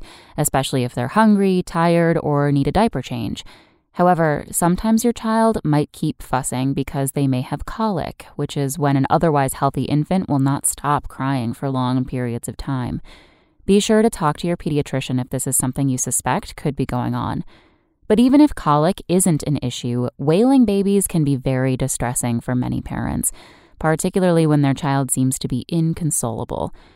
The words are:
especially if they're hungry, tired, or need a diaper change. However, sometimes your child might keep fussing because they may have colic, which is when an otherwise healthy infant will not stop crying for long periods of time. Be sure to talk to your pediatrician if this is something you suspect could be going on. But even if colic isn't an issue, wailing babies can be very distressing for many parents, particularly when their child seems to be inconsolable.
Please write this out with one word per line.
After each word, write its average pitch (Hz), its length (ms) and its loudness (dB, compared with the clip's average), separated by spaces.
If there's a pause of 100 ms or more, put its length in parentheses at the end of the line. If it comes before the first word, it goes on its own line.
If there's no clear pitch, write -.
(380)
especially 139 460 0
if 123 100 -4
they're 123 140 -2
hungry, 196 560 4
tired, 170 580 2
or 143 300 2
need 139 160 2
a 143 40 0
diaper 190 300 2
change. 117 420 -8 (500)
However, 165 580 2
sometimes 220 520 0
your 240 80 2
child 226 520 0
might 147 280 0
keep - 300 -4
fussing 131 540 -2
because 139 380 -4
they 143 120 0
may 127 160 0
have - 240 -8
colic, - 720 -6
which 147 200 -6
is 143 220 -4
when 143 180 2
an 135 140 2
otherwise 147 440 2
healthy 139 320 -2
infant 156 440 -2
will 143 80 0
not 135 300 0
stop 143 400 -2
crying 131 440 -4
for - 160 -6
long 127 380 0
periods 123 420 -6
of 117 100 -10
time. 131 440 -6 (600)
Be 196 160 4
sure 214 220 4
to 226 80 4
talk 151 280 -2
to 175 100 -6
your 170 100 -2
pediatrician 139 640 -2
if 123 80 -8
this 131 160 -4
is 131 100 -2
something 139 320 -2
you 127 100 0
suspect - 580 -4
could 139 200 -4
be 135 100 -2
going 120 280 -2
on. 117 320 -4 (640)
But 214 120 4
even 262 220 8
if 302 140 6
colic 151 520 0
isn't 175 360 2
an 143 180 -2
issue, 123 560 -4
wailing 233 480 4
babies 202 400 2
can 160 180 0
be 139 120 2
very 131 420 0
distressing 120 640 -2
for 123 140 -4
many 123 260 -4
parents, - 500 -6 (460)
particularly 165 680 2
when 147 160 4
their 135 100 2
child 139 380 -2
seems 131 280 0
to - 80 -6
be 123 220 -6
inconsolable. 160 1040 -4 (220)